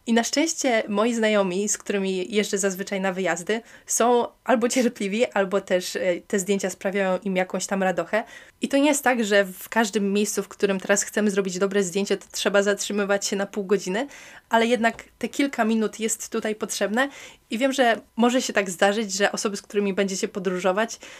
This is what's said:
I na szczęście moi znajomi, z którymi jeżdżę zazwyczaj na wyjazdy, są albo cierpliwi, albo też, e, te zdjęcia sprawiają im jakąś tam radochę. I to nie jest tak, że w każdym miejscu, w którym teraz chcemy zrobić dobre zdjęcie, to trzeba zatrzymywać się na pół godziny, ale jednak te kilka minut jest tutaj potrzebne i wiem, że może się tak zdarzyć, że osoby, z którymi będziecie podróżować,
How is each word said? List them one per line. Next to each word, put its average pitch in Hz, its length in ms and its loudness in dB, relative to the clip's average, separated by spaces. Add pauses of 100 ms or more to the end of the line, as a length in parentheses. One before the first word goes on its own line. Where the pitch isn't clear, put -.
I 233 60 2
na 226 100 4
szczęście 269 640 0
moi 214 260 2
znajomi, 208 560 2
z - 80 -2
którymi 190 580 -4
jeżdżę 208 220 0
zazwyczaj 190 440 -2
na 190 120 0
wyjazdy, 180 480 -2 (240)
są 233 420 2 (160)
albo 240 260 2
cierpliwi, 226 560 0
albo 196 360 0
też, 180 340 -2
e, 185 320 0
te 208 120 0
zdjęcia 196 300 0
sprawiają 190 540 0
im 190 120 -2
jakąś 185 300 -2
tam 190 180 0
radochę. 185 400 0 (380)
I 339 60 -2
to 277 100 2
nie 277 100 4
jest 285 160 2
tak, 247 200 2
że 202 220 4
w - 240 -12
każdym 202 440 0
miejscu, 208 300 0
w - 40 -14
którym 196 320 -2
teraz 202 240 0
chcemy 214 280 0
zrobić 190 280 -2
dobre 196 240 2
zdjęcie, 196 340 -2
to - 140 -10
trzeba 202 320 2
zatrzymywać 202 600 0
się - 100 -2
na 196 100 -2
pół 202 180 -6
godziny, 196 440 0 (420)
ale 226 180 4
jednak 233 360 0 (140)
te 240 100 -6
kilka 269 380 0
minut 214 340 0
jest 214 300 -4
tutaj 220 260 -4
potrzebne 214 540 -2 (400)
i 240 80 -4
wiem, 269 160 2
że 240 280 2 (140)
może 240 260 4
się 233 120 -4
tak 202 160 0
zdarzyć, 202 440 0
że 196 180 2
osoby, 202 260 -4
z - 40 -10
którymi 202 320 -2
będziecie 190 340 -2
podróżować, 190 720 -2 (200)